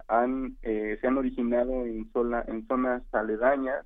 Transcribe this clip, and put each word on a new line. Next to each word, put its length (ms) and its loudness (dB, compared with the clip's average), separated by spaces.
han, 560 0
eh, 400 -2
se 40 2
han 120 4
originado 680 0
en 280 -6
sola-, 360 0
en 180 -6
zonas 360 0
aledañas, 720 2